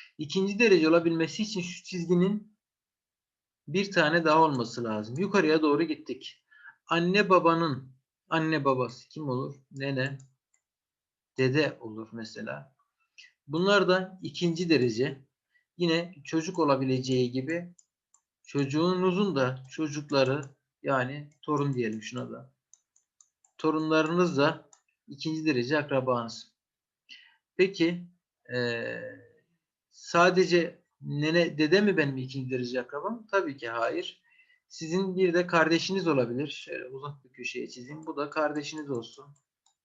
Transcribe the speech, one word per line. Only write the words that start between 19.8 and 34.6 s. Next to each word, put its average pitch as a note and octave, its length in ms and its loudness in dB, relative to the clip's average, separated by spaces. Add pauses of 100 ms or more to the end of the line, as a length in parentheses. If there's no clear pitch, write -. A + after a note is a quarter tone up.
yani C#3 480 -4 (120)
torun D3 320 0
diyelim A2 280 -4
şuna A#2+ 300 -10
da. B2 220 -16 (1040)
Torunlarınız D#3 800 2
da D3+ 320 2 (380)
ikinci D#3 380 -6
derece C3+ 320 0
akrabanız. B2+ 760 -2 (1040)
Peki, F3 500 0 (460)
e, A#2+ 320 -2 (1080)
sadece F3 920 2 (180)
nene, D3 560 0
dede D#3 240 4
mi G3 160 2
benim C#3 200 0
ikinci C3 320 -6
derece B2 320 -4
akrabam? F#3 500 -8
Tabii E3+ 260 0
ki A#2+ 120 -10
hayır. A#2+ 520 -4 (460)